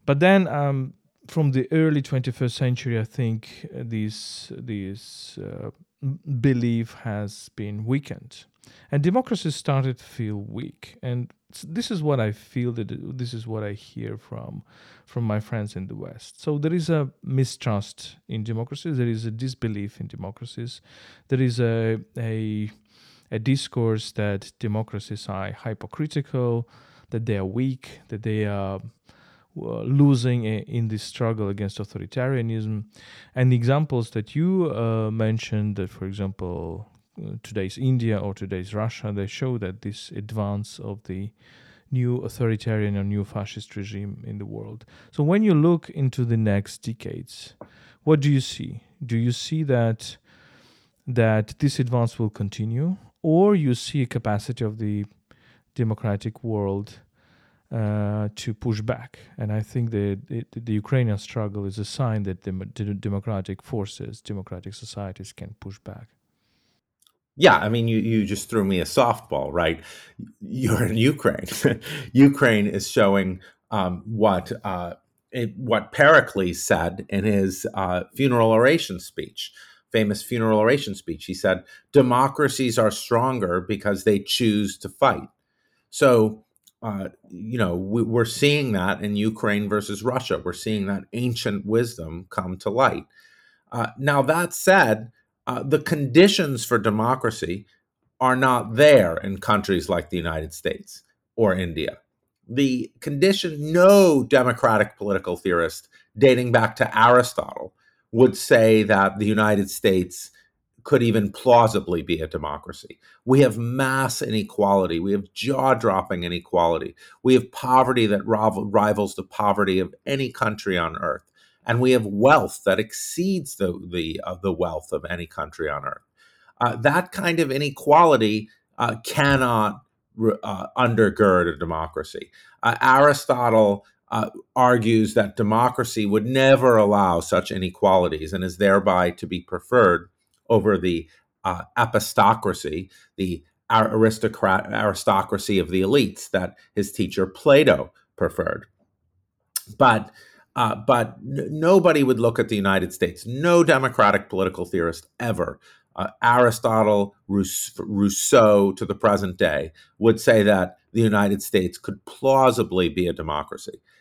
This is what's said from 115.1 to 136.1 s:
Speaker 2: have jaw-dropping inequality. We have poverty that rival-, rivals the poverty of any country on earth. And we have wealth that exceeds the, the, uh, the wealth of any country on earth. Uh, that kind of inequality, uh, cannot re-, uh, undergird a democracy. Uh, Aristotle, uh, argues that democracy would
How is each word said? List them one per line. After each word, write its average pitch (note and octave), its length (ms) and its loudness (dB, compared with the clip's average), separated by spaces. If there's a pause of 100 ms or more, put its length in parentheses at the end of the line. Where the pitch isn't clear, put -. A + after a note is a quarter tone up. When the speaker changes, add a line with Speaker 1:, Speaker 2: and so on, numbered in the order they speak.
Speaker 2:
have G2+ 200 -4
jaw-dropping A2+ 920 0
inequality. E2+ 680 -2 (280)
We B2+ 120 4
have - 180 2
poverty B2+ 540 2
that G2+ 200 -2
rival-, G#2+ 400 0
rivals G2+ 480 0
the G2 80 -10
poverty G2+ 560 0
of F#2 160 -4 (100)
any C3+ 260 -4
country G#2+ 460 -4
on E2 200 -4
earth. E2 260 -6 (440)
And A#2+ 160 0
we B2+ 80 4
have A#2 160 2
wealth G#2+ 580 4
that F#2+ 160 2
exceeds F3 760 -6
the, F2+ 220 -2 (140)
the, D#2+ 320 -6
uh, F2 180 -8
the F#2+ 120 -2
wealth E2 360 -4
of D#2 200 -4
any F2 160 -8
country D#2+ 420 -8
on C#2+ 160 -8
earth. - 220 -12 (520)
Uh, A#2+ 180 0
that D3 360 0
kind E3+ 280 -2
of C#3+ 100 0
inequality, C#3 960 4 (300)
uh, A#2 260 -2
cannot B2 800 2 (340)
re-, A2 260 0
uh, G2 260 -8 (100)
undergird G2+ 760 4
a D2 60 -14
democracy. D#2+ 720 -8 (320)
Uh, A#2 180 2
Aristotle, B2 1040 4 (260)
uh, A2+ 200 -2 (260)
argues A2+ 560 4
that G2+ 240 0
democracy A2+ 720 0
would G#2 180 0